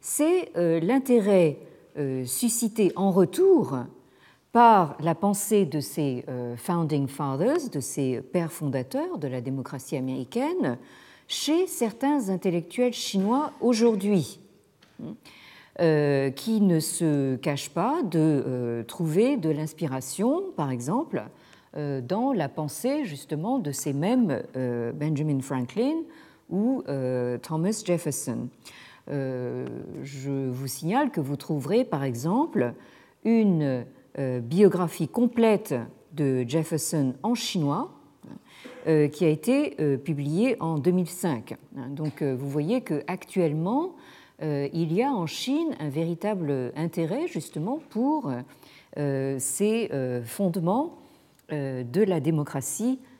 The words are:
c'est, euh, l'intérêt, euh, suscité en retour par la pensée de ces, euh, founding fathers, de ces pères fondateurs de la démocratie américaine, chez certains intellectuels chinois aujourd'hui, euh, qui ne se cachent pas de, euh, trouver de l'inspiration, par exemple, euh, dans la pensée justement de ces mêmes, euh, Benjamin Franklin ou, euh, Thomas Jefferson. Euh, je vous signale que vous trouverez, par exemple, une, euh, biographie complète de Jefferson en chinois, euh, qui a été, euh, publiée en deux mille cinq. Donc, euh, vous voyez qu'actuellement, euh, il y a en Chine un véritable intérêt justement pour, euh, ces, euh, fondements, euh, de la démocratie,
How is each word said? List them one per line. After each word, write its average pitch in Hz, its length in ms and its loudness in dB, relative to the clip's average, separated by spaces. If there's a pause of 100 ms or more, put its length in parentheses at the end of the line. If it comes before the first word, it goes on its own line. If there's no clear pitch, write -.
c'est, 330 560 0
euh, 165 240 4
l'intérêt, 202 760 4 (380)
euh, 131 300 -2
suscité 220 680 0
en 196 160 4
retour 196 680 6 (720)
par 220 480 8
la 160 160 2
pensée 202 500 2
de 147 140 -2
ces, 131 480 -2
euh, 123 280 -6
founding 151 520 0
fathers, 165 640 -2
de 147 80 -4
ces 127 400 -2
pères 165 320 -4
fondateurs 156 680 -4
de 147 80 -6
la 127 140 -6
démocratie 131 560 -8
américaine, 131 840 -4 (480)
chez 330 400 0
certains 262 600 -2
intellectuels 190 640 0
chinois 233 580 0 (100)
aujourd'hui, 214 760 2 (1400)
euh, 147 500 4
qui 220 300 0
ne 180 180 6
se 147 580 0
cachent 143 340 -4
pas 262 340 0
de, 170 160 0
euh, 123 640 0
trouver 185 520 0
de 160 140 -2
l'inspiration, 156 960 -2 (100)
par 143 160 -2
exemple, 131 540 -4 (520)
euh, 143 240 -4
dans 208 320 -2
la 165 160 -2
pensée 240 560 -4
justement 165 540 -4
de 147 140 -4
ces 139 200 -4
mêmes, 175 480 2 (140)
euh, 123 380 -2
Benjamin 147 480 -2
Franklin 196 640 -2 (460)
ou, 226 400 0
euh, 127 500 -2
Thomas 165 460 -2
Jefferson. 139 640 -2 (640)
Euh, 127 560 -4 (380)
je 139 440 -6
vous 131 200 -6
signale 233 420 -2
que 175 100 -4
vous 139 160 -4
trouverez, 165 480 0
par 147 200 -2
exemple, 135 720 0 (500)
une, 165 600 4 (320)
euh, 127 240 -2
biographie 170 680 4
complète 226 680 2 (380)
de 135 340 2
Jefferson 147 680 0 (100)
en 226 100 2
chinois, 185 560 -2 (960)
euh, 151 220 4
qui 151 160 -2
a 160 40 6
été, 247 520 2
euh, 143 160 2
publiée 156 640 0
en 160 180 -2
deux 143 140 2
mille 175 160 2
cinq. 123 480 -4 (340)
Donc, 147 320 -6
euh, 135 160 0
vous 139 100 -6
voyez 151 340 -2
qu'actuellement, 175 1120 -2 (460)
euh, 143 300 -2
il 165 200 -2
y 190 100 2
a 277 80 2
en 190 160 -2
Chine 294 540 -2
un 151 80 -4
véritable 165 880 -2
intérêt 165 500 -2
justement 190 540 -6 (100)
pour, 254 400 -2 (680)
euh, 135 420 -2
ces, 220 520 0
euh, 127 300 -2
fondements, 190 760 -2 (540)
euh, 135 300 -4
de 123 200 0
la 190 180 2
démocratie, 156 800 -2 (200)